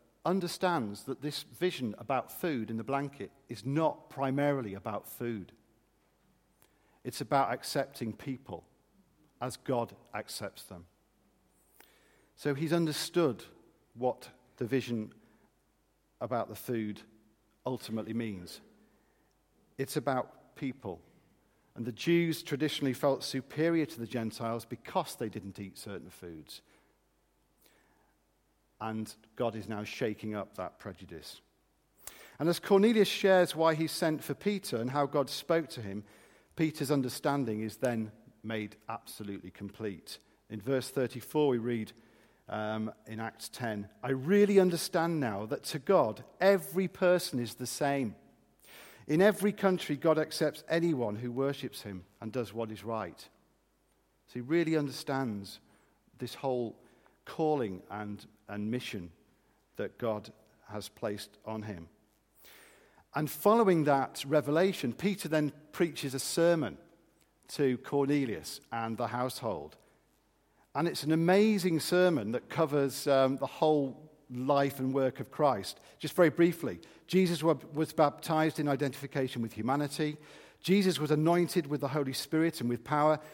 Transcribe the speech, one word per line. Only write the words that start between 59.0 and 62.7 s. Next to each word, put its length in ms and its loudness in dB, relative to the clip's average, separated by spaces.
that 220 -6
God 340 -4
has 180 -10
placed 560 -8
on 200 -8
him. 260 -10